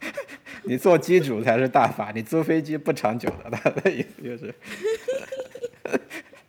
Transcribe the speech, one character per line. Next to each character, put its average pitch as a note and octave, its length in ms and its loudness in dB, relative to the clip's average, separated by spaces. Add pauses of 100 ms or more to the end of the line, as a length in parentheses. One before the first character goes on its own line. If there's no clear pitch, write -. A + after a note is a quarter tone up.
(200)
<laughs> - 460 -16
你 B2+ 120 0
做 F3+ 180 6
机 E3+ 240 4
主 A#2 240 0
才 A#2 140 6
是 C3 100 2
大 A#2+ 180 6
法， G#2 280 -4
你 A2+ 80 -4
租 D#3+ 200 0
飞 D#3+ 200 2
机 D3+ 160 -6
不 D3+ 120 0
长 A#2 280 0
久 C#3+ 100 -4 (160)
的， A#2 60 -14
他 A#2 180 -2
的 - 240 0
意 B2+ 80 -4
思 - 220 -12
就 A#2+ 160 -10
是。 G#2+ 200 -12
<laughs> - 60 -20 (1800)